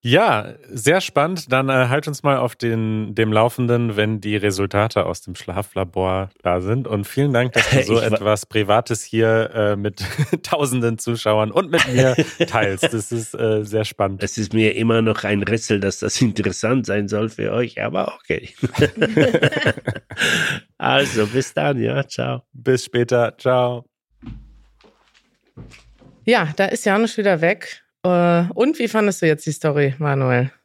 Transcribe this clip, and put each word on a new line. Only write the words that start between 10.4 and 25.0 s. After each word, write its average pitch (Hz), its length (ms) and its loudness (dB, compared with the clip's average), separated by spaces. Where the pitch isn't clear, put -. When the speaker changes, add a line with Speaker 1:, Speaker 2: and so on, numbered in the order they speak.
Speaker 1:
tausenden 123 560 0
Zuschauern 107 520 0
und 180 200 0
mit 165 180 2
mir 127 260 4
Speaker 2:
<laughs> - 160 -2
Speaker 1:
teilst. 104 460 0
Das 110 200 -4
ist, 113 200 -6
äh, 110 320 0
sehr 107 220 -2
spannend. 98 360 -4
Speaker 2:
Es - 140 -6
ist 107 160 -4
mir 110 240 4
immer 113 240 2
noch 110 240 0
ein 101 180 0
Rätsel, 107 380 0
dass 98 200 -2
das 98 200 -4
interessant 110 640 0
sein 101 240 -2
soll 107 220 -2
für 107 220 -4
euch, 113 300 -4
aber 98 320 -2
okay. - 360 -8
<laughs> 202 520 0
Also, 127 500 0
bis 127 280 -4
dann, 147 260 -2
ja, 131 260 -2
ciao. 123 360 -6
Speaker 1:
Bis 127 320 0
später, 120 540 0
ciao. 123 480 0